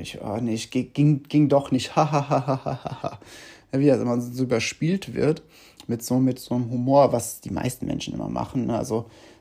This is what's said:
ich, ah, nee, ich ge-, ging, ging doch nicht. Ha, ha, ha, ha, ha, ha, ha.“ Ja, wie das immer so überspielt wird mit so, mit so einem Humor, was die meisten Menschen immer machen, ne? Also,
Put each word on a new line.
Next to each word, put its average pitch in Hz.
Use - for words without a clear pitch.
ich, -
ah, 110
nee, 117
ich 113
ge-, 127
ging, 147
ging 147
doch 139
nicht. -
Ha, 151
ha, 143
ha, 135
ha, 131
ha, 143
ha, -
ha.“ -
Ja, 131
wie 143
das 131
immer 123
so 123
überspielt 127
wird 147
mit 117
so, 127
mit 131
so -
einem 123
Humor, 127
was -
die -
meisten -
Menschen -
immer 52
machen, 62
ne? 117
Also, 113